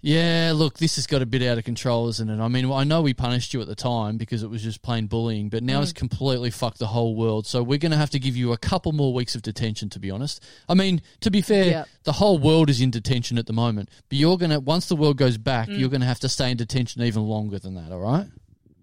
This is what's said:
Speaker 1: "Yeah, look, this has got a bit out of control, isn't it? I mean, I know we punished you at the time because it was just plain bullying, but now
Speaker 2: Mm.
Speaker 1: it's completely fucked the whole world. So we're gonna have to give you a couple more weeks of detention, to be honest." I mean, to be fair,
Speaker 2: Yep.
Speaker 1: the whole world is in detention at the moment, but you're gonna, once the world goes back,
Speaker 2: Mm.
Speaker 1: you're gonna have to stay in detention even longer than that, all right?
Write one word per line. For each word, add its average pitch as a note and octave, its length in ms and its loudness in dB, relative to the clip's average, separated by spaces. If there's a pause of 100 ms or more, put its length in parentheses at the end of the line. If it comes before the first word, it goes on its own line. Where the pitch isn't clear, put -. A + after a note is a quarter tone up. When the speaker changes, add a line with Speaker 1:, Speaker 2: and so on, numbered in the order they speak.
Speaker 1:
"Yeah, E3 520 2
look, D#3 240 0
this D#3+ 200 0
has C3+ 100 -4
got C#3 140 2
a C3 40 0
bit B2 180 -2
out A#2+ 140 0
of A2+ 60 -4
control, A#2 460 -2
isn't A2 200 -4
it? G#2+ 120 -4
I A2+ 80 0
mean, B2+ 220 0
I C3+ 120 0
know D#3 180 2
we C#3+ 120 2
punished A#2+ 400 -2
you B2+ 80 -4
at G2+ 60 -8
the G#2 80 -10
time A2+ 420 -2
because A2 260 -4
it A2 60 -8
was A2 120 -8
just A2 200 -6
plain A2+ 260 -2
bullying, A2+ 420 -2
but A2+ 140 -4
now C3 160 0
Speaker 2:
Mm. C#3+ 40 2
Speaker 1:
it's D#3+ 100 -4
completely B2 580 -2
fucked - 280 -4
the A2+ 80 -4
whole A2+ 280 0
world. A2 320 0
So B2 160 -2
we're C3+ 160 0
gonna D#3+ 180 0
have D3 140 2
to C#3+ 80 0
give C3 160 -2
you B2 160 0
a A#2 60 -2
couple F3 340 -2
more C#3+ 220 2
weeks B2 200 -2
of A#2 80 -8
detention, A2 480 -4
to - 100 -14
be F#2+ 120 -6
honest." B2 320 -8 (260)
I F3 40 2
mean, F#3 280 4 (200)
to A3 100 0
be G3+ 100 4
fair, G3 240 4
Speaker 2:
Yep. E3 220 0 (160)
Speaker 1:
the D#3 100 -2
whole G3 240 4
world D#3 320 6
is B2 120 4
in C3 100 4
detention A#2+ 460 -2
at A#2 80 -2
the G#2+ 80 -6
moment, A2+ 360 0 (200)
but C3+ 80 -2
you're E3 200 6
gonna, D#3+ 220 2
once D3+ 280 0
the F3+ 100 2
world D3 200 4
goes B2+ 200 2
back, A2+ 320 -2
Speaker 2:
Mm. G2+ 100 -4
Speaker 1:
you're C3 100 2
gonna B2+ 160 0
have B2 140 0
to C3 100 -2
stay B2+ 220 0
in B2 60 -2
detention A#2+ 440 -2
even A2 220 0
longer G#2+ 340 -4
than F#2+ 180 -10
that, E2 160 -12
all F2+ 80 -8
right? C3 280 0 (560)